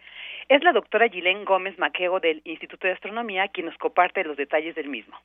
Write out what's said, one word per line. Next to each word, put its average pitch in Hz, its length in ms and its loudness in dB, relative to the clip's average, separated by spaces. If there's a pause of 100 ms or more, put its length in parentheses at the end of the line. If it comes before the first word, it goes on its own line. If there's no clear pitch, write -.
(480)
Es 277 160 4
la 349 80 6
doctora 226 360 2
Gilén 180 360 -2
Gómez 185 340 0
Maqueo 180 420 0
del 160 240 0
Instituto 165 440 -6
de 185 60 0
Astronomía 202 540 -4
quien 170 180 -6
nos 151 120 -10
comparte 175 460 2
los 147 120 -6
detalles 156 380 -2
del 147 140 -6
mismo. 120 360 -10